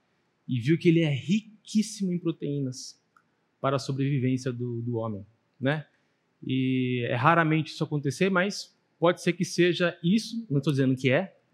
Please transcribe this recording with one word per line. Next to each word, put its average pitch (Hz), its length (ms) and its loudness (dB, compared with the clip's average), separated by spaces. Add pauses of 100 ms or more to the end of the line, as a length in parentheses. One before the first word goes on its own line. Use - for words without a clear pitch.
(460)
e 127 140 0
viu 151 160 4
que 170 120 0
ele 165 140 6
é 151 80 2
riquíssimo 190 1000 -2
em 175 60 -2
proteínas 143 840 -6 (600)
para 139 160 0
a - 20 -4
sobrevivência 131 760 -2
do, 120 300 -6
do 120 140 -4
homem, 110 280 -6 (360)
né? 147 260 -2 (560)
E 127 680 -2
é 127 60 -2
raramente 156 580 2
isso - 120 -6
acontecer, 147 460 -2
mas 185 460 -2 (220)
pode 175 240 2
ser 175 100 2
que 175 120 -4
seja 175 580 0
isso, 220 480 0
não 143 100 2
tô 160 100 0
dizendo 131 260 2
que 127 140 0
é, 175 260 0 (180)